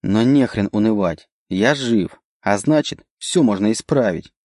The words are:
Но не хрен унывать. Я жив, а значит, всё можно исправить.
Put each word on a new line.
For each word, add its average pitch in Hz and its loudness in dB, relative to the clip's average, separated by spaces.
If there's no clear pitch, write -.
Но 104 0
не 135 4
хрен 101 -4
унывать. 104 -2
Я 107 0
жив, 117 -2
а 101 0
значит, - -2
всё - -2
можно 104 2
исправить. 110 -2